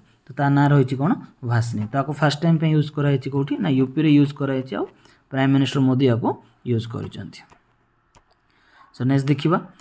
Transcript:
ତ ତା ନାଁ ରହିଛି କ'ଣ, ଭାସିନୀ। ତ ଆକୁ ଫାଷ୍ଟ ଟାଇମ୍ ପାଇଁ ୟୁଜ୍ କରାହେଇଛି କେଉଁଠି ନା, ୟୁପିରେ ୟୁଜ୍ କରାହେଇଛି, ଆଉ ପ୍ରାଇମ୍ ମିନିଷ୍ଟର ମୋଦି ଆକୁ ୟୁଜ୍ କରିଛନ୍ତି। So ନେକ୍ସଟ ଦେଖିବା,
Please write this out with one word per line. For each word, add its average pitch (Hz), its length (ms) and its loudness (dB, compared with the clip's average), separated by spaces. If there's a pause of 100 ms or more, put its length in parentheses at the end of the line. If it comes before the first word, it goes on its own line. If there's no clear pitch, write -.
(260)
ତ - 20 -20 (100)
ତା 143 80 0 (100)
ନାଁ 143 180 4
ରହିଛି 135 280 2
କ'ଣ, 160 100 0 (400)
ଭାସିନୀ। 117 400 -2
ତ - 20 -16 (100)
ଆକୁ 151 80 -6 (100)
ଫାଷ୍ଟ 147 220 0
ଟାଇମ୍ 165 180 4
ପାଇଁ 160 140 0
ୟୁଜ୍ 151 200 0
କରାହେଇଛି 143 380 0
କେଉଁଠି 143 200 -2 (100)
ନା, 175 60 0 (100)
ୟୁପିରେ 135 300 0 (100)
ୟୁଜ୍ 143 200 2
କରାହେଇଛି, 135 400 -4
ଆଉ 392 60 -4 (460)
ପ୍ରାଇମ୍ 135 240 0
ମିନିଷ୍ଟର 139 320 0
ମୋଦି 131 180 2 (100)
ଆକୁ 143 140 0 (380)
ୟୁଜ୍ 117 200 -2
କରିଛନ୍ତି। - 520 -12 (1600)
So 123 100 -4
ନେକ୍ସଟ 135 220 2
ଦେଖିବା, 151 300 0 (240)